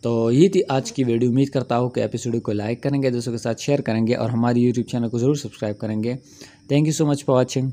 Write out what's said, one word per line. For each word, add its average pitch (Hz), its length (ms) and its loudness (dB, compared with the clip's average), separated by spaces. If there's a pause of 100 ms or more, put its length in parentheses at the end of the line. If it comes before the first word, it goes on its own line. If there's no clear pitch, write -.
तो 117 280 0
ये 151 180 6
थी - 120 2
आज 135 300 -2
की 135 140 -2
वीडियो। 120 260 2
उम्मीद 135 180 2
करता 123 280 -2
हूँ 123 140 0
कि 123 100 -4
आप 113 140 -2
इस 113 120 -6
वीडियो 117 140 -2
को 110 120 -4
लाइक 107 300 -4
करेंगे, 139 280 0
दोस्तों 120 220 -4
के 117 60 -6
साथ 113 160 -4
शेयर 143 260 -2
करेंगे 113 340 0
और 117 160 -2
हमारे 120 300 2
YouTube 120 300 0
चैनल 117 180 -4
को 120 100 -4
ज़रूर 135 180 2
सब्सक्राइब 104 400 -6
करेंगे। 110 420 -4 (540)
Thank 151 200 2
you - 80 -4
so 151 120 2
much 139 120 -4
for 127 140 4
watching। 131 340 0